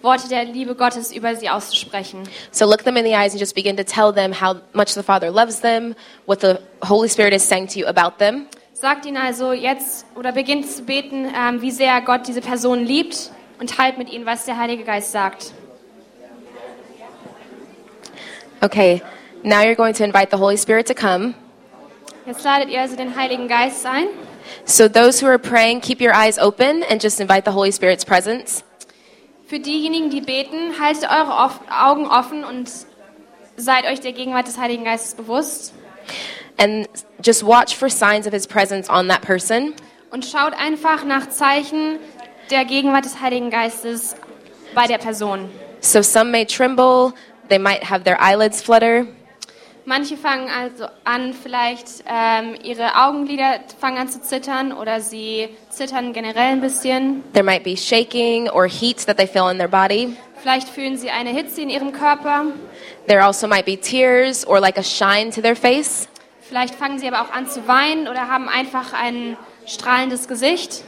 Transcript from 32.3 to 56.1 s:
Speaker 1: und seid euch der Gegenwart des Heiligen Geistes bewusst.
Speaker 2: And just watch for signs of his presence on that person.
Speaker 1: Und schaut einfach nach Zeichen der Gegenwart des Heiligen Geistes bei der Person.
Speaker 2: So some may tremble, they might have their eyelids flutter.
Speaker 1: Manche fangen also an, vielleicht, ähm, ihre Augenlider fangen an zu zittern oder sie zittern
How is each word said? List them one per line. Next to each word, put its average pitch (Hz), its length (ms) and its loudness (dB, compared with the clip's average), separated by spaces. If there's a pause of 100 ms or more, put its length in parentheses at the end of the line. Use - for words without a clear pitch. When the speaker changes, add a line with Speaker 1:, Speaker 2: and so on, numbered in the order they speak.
Speaker 1:
und 247 240 -10 (880)
seid 254 280 2
euch 262 160 -2
der 254 120 -8
Gegenwart 247 360 -4
des 240 100 -10
Heiligen 240 260 -4
Geistes 226 300 -4
bewusst. 240 580 -6 (880)
Speaker 2:
And 208 300 2 (340)
just 226 220 4
watch 240 320 6
for 262 120 0
signs 208 380 2
of 202 60 -4
his 196 140 -4
presence 196 420 0
on 185 200 2
that 190 120 2
person. 226 540 -2 (360)
Speaker 1:
Und 254 140 -10
schaut 294 300 0
einfach 302 500 -2
nach 269 240 -2
Zeichen 302 720 0 (520)
der 262 140 2
Gegenwart 269 400 2
des - 160 -12
Heiligen 247 300 -4
Geistes 226 680 -6 (580)
bei 240 120 4
der 226 120 0
Person. 208 520 -6 (300)
Speaker 2:
So 214 220 4
some 226 280 4
may 226 140 2
tremble, 254 680 4 (360)
they 196 100 6
might 196 300 2
have 185 160 -2
their 180 160 4
eyelids 214 420 4
flutter. 233 440 4 (840)
Speaker 1:
Manche 285 280 -2
fangen 262 340 -4
also 247 360 -8 (180)
an, 254 280 -4
vielleicht, 247 760 -6
ähm, 226 560 0
ihre 233 320 -2
Augenlider 277 640 2 (180)
fangen 254 200 -4
an 262 100 -6
zu 254 120 -12
zittern 262 520 -6
oder 220 280 -4
sie 220 480 -8 (220)
zittern 262 420 -6